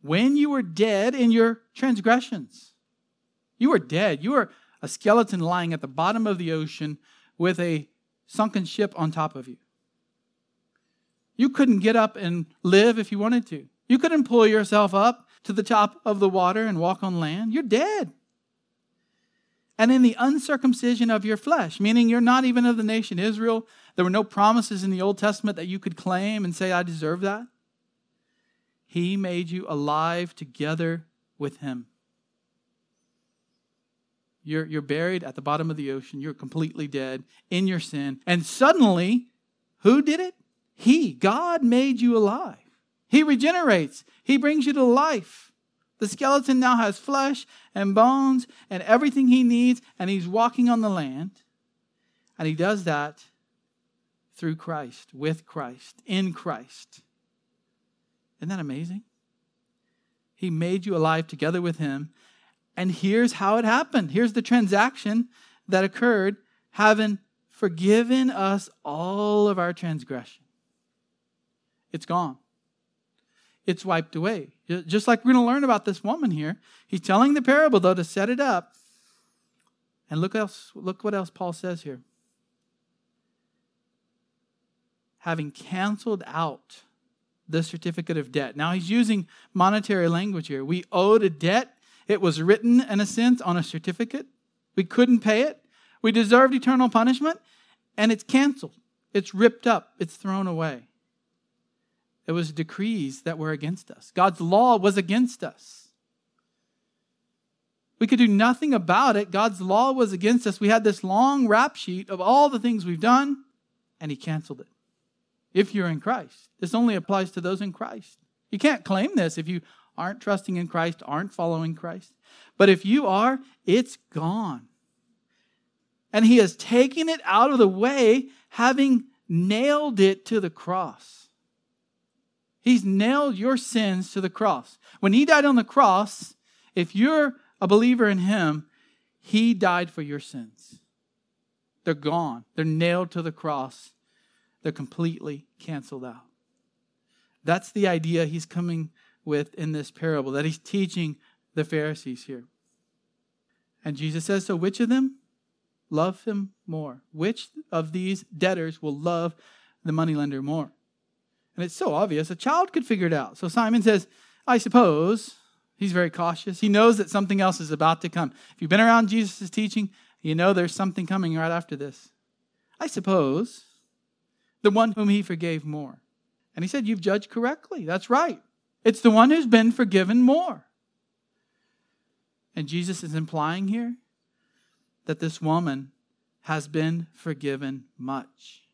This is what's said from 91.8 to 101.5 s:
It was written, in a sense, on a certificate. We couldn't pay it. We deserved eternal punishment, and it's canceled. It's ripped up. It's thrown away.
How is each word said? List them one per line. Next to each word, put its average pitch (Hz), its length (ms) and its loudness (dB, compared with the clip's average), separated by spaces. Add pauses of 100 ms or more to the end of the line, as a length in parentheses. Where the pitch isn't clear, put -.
It 202 140 0
was 160 200 0
written, 226 400 4
in 208 180 -2
a 208 60 0
sense, 240 360 2
on 175 140 -2
a 165 80 -2
certificate. 202 600 -8 (500)
We 190 80 0
couldn't 240 360 4
pay 214 240 2
it. 302 200 -6 (380)
We 220 100 2
deserved 240 420 6
eternal 254 360 2
punishment, 262 500 0 (560)
and 220 160 2
it's 214 120 -2
canceled. 269 540 0 (360)
It's 196 200 -4
ripped 233 340 2
up. 214 320 -2
It's 175 160 -8
thrown 190 320 -6
away. 160 400 -6 (1400)